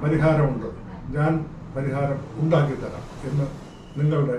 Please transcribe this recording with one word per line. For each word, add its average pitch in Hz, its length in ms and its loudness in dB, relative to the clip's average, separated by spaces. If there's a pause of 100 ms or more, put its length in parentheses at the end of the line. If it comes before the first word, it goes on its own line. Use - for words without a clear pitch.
പരിഹാരമുണ്ട്, 147 640 4 (480)
ഞാൻ 151 160 4 (420)
പരിഹാരം 139 440 -2 (220)
ഉണ്ടാക്കിത്തരാം 143 640 2 (240)
എന്ന് 143 180 0 (520)
നിങ്ങളുടെ 143 400 2